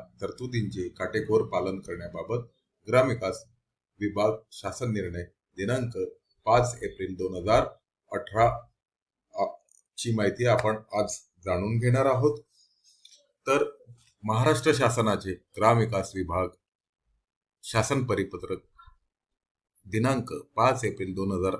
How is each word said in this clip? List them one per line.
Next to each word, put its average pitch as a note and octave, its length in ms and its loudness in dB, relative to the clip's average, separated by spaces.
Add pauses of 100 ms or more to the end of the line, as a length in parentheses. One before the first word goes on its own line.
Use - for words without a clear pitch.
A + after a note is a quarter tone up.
(220)
तरतुदींचे G2+ 680 -4
काटेकोर F2+ 520 0
पालन F#2+ 380 -2
करण्याबाबत F2 680 -8 (420)
ग्रामविकास B2 580 2 (540)
विभाग G#2 320 0 (200)
शासन G#2+ 420 -6
निर्णय F2 300 -6 (340)
दिनांक A#2+ 400 -4 (480)
पाच A#2+ 360 4
एप्रिल F#2+ 320 -8
दोन F#2 220 -6
हजार G2 300 2 (460)
अठरा A2 480 0 (1400)
ची A#2+ 180 -2
माहिती G#2 300 0
आपण G#2+ 300 4 (180)
आज G#2 240 -2 (280)
जाणून F#2+ 340 0
घेणार B2 260 4
आहोत. C3+ 340 2 (1080)
तर C#3+ 160 4 (600)
महाराष्ट्र B2 500 4
शासनाचे A2 600 2
ग्रामविकास G2+ 840 2
विभाग F2+ 320 -2 (1160)
शासन A#2 400 -2
परिपत्रक G2 540 -4 (1300)
दिनांक A2+ 480 0
पाच A#2 520 0
एप्रिल F#2+ 280 -4
दोन F#2+ 180 -2
हजार F#2 280 0